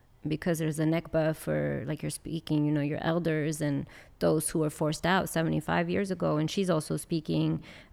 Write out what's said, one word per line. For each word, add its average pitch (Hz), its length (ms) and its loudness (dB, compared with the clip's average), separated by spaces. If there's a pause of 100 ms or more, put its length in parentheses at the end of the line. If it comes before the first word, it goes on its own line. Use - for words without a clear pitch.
(260)
because 156 320 0
there's 160 200 -2
a 160 60 2
Nakba 160 500 2
for, 147 520 -2
like 151 160 -6
you're 151 80 -4
speaking, 151 560 0
you 147 60 4
know, 151 100 2
your 147 180 -2
elders 160 600 0
and 143 240 0 (320)
those 160 320 2
who 170 80 0
were 151 100 2
forced 151 380 -2
out 175 240 2
seventy-five 165 580 0
years 190 220 -2
ago. 170 260 0
And 156 140 0
she's 190 180 0
also 160 300 0
speaking 160 640 0 (300)